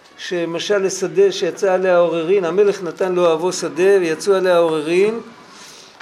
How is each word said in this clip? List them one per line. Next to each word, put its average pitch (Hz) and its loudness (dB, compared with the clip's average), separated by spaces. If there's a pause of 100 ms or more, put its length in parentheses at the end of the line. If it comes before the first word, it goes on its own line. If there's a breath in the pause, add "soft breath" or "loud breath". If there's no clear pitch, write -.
(180)
שמשל 170 -4
לשדה 185 0
שיצא 185 -2
עליה 185 2
עוררין, 170 0
המלך 196 0
נתן 180 -4
לו 175 2
אהבו 165 0
שדה 180 2
ויצאו 160 0
עליה 180 2
עוררין, 170 0 (840 loud breath)